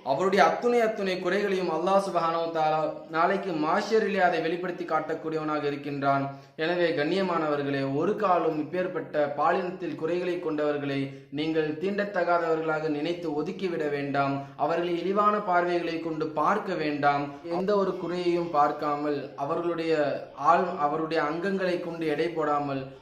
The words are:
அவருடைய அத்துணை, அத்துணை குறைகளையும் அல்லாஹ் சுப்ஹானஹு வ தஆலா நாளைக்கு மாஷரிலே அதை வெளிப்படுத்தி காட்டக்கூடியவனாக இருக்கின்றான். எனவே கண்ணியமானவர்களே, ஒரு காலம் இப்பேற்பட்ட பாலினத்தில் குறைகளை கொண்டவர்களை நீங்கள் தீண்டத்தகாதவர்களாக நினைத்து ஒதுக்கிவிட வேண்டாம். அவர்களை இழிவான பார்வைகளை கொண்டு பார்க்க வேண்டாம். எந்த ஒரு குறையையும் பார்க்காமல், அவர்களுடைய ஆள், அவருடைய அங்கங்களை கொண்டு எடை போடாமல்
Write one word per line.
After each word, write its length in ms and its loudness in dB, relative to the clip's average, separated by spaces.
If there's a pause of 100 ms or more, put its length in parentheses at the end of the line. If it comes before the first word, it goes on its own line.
அவருடைய 400 2
அத்துணை, 380 4
அத்துணை 380 0
குறைகளையும் 520 0
அல்லாஹ் 320 4
சுப்ஹானஹு 400 0
வ 80 -2
தஆலா 280 2 (300)
நாளைக்கு 440 2
மாஷரிலே 720 2
அதை 160 4
வெளிப்படுத்தி 440 -4
காட்டக்கூடியவனாக 800 -2
இருக்கின்றான். 640 0 (320)
எனவே 300 2 (100)
கண்ணியமானவர்களே, 840 0 (140)
ஒரு 200 0
காலம் 440 2
இப்பேற்பட்ட 560 -4 (220)
பாலினத்தில் 580 0
குறைகளை 440 -2
கொண்டவர்களை 600 -2 (320)
நீங்கள் 460 0
தீண்டத்தகாதவர்களாக 1200 0
நினைத்து 380 -2
ஒதுக்கிவிட 540 -4
வேண்டாம். 460 0 (220)
அவர்களை 420 0
இழிவான 400 2
பார்வைகளை 600 2
கொண்டு 280 -4
பார்க்க 480 0
வேண்டாம். 500 0 (260)
எந்த 260 0
ஒரு 200 2
குறையையும் 540 0
பார்க்காமல், 680 2 (160)
அவர்களுடைய 580 -2 (580)
ஆள், 160 4 (120)
அவருடைய 440 0
அங்கங்களை 560 -2
கொண்டு 280 -6
எடை 220 0
போடாமல் 540 -2 (180)